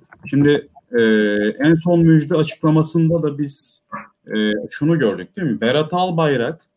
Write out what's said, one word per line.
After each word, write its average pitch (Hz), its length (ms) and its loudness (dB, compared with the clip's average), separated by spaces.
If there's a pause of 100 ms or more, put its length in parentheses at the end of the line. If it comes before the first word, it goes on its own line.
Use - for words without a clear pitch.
(260)
Şimdi, 143 420 2 (300)
e, 117 40 4 (560)
en 151 160 4
son 170 260 2
Müjde 160 360 4
açıklamasında 160 880 0
da 143 160 -4
biz, - 440 -8 (540)
e, 107 160 0 (180)
şunu 160 280 -2
gördük 95 380 -4
değil 180 120 -4
mi? 107 120 -4
Berat 147 340 -2
Albayrak 160 680 -2 (160)